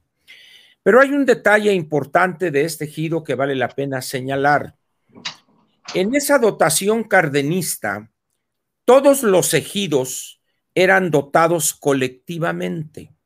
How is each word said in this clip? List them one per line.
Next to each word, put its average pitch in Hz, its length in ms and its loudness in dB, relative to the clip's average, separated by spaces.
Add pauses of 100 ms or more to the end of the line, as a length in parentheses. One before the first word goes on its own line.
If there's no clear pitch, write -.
(840)
Pero 214 180 6
hay 277 100 4
un 285 160 0
detalle 214 460 2
importante 170 800 -2
de 139 140 0
este 160 220 -8
ejido 160 360 -6
que 139 120 -4
vale 139 200 -2
la 123 140 -2
pena 135 340 -6
señalar. 139 720 -2 (1200)
En 196 200 -2
esa 285 240 0
dotación 202 640 0
cardenista, 143 1080 -2 (720)
todos 277 380 4
los 185 320 2
ejidos 147 840 -4 (340)
eran 185 360 2
dotados 165 640 0
colectivamente, 160 1400 -6 (140)